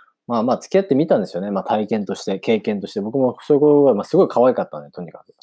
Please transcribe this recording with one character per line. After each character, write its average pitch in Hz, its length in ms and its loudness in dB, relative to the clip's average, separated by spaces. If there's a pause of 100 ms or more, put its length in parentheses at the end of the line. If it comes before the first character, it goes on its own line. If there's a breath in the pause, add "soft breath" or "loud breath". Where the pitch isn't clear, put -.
(280 loud breath)
ま 120 100 -2
あ 110 60 0
ま 123 100 2
あ、 101 40 -2
付 - 140 -10
き 190 80 4
合 190 40 0
っ 190 40 -8
て 135 80 2
み 156 120 2
た 160 100 2
ん 107 40 0
で 90 60 -6
す - 80 -12
よ 90 60 -6
ね。 101 100 -6
ま 95 100 -4
あ、 - 20 -8
体 107 240 -2
験 107 180 -4
と 95 100 -6
し - 80 -14
て、 95 160 -4
経 113 200 0
験 104 200 -4
と 95 80 -10
し - 60 -12
て。 - 80 -6
僕 117 160 -6
も 127 240 0
そ - 120 2
う 143 40 4
い - 0 -
う 135 40 4
こ 151 60 4
と 147 160 6
が、 131 100 6
ま 101 80 0
あ、 - 20 -4
す - 120 -4
ご 185 80 6
い - 40 2
可 120 180 2
愛 127 80 4
か - 100 -2
っ - 80 -10
た 151 80 -12
ん 147 60 -16
で、 151 60 -20
と - 100 -14
に - 100 -14
か - 140 -20
く。 - 180 -20